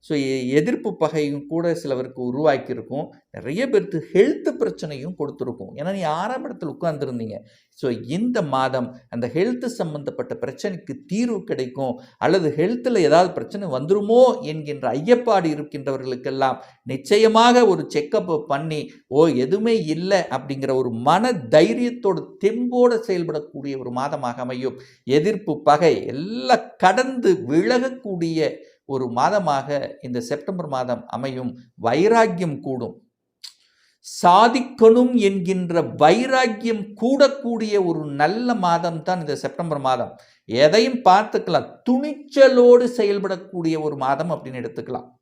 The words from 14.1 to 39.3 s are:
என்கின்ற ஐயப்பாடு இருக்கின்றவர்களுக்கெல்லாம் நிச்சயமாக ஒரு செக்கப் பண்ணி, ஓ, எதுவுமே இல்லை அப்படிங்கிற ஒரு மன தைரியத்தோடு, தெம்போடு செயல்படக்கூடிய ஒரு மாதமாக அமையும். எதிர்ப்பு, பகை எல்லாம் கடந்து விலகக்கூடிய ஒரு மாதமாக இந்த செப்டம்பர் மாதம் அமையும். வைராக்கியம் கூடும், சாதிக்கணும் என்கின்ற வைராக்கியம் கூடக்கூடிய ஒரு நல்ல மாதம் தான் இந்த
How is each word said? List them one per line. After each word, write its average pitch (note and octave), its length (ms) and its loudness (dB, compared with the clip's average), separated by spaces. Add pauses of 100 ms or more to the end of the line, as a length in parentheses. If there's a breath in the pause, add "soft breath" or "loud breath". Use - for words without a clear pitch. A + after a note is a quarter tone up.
என்கின்ற D3 480 -8
ஐயப்பாடு G3 580 2
இருக்கின்றவர்களுக்கெல்லாம் C3+ 1080 -4 (280 loud breath)
நிச்சயமாக A3 800 4
ஒரு E3 220 2
செக்கப் E3+ 420 -2 (160)
பண்ணி, D3+ 340 -4 (260 loud breath)
ஓ, D#3 200 4 (100)
எதுவுமே G#3 380 0 (120)
இல்லை F3 420 0
அப்படிங்கிற C3+ 460 -6
ஒரு B2+ 180 -2 (100)
மன E3+ 200 2 (280)
தைரியத்தோடு, G3 720 2 (160)
தெம்போடு A#3+ 600 2
செயல்படக்கூடிய D3+ 800 -6
ஒரு B2 140 -10
மாதமாக B2+ 460 -6
அமையும். B2 380 -6 (300 loud breath)
எதிர்ப்பு, D#3 460 0 (100)
பகை D3+ 300 6 (140)
எல்லாம் C#3+ 180 -8 (520)
கடந்து B3 520 2 (160)
விலகக்கூடிய F#3 960 -2 (460 soft breath)
ஒரு C3 260 -4
மாதமாக C#3+ 560 0 (340)
இந்த B2 200 -6
செப்டம்பர் E3 460 -6
மாதம் B2+ 400 -4
அமையும். B2+ 420 -8 (320 loud breath)
வைராக்கியம் F3 760 2
கூடும், A#2+ 340 -8 (1120 loud breath)
சாதிக்கணும் A#3 1120 6
என்கின்ற F#3 540 0 (240)
வைராக்கியம் A3+ 840 2 (120)
கூடக்கூடிய A#3 760 0 (120)
ஒரு D#3+ 160 -2 (140)
நல்ல A3 400 0
மாதம் E3+ 480 -2
தான் D3 160 -2
இந்த D3 160 -6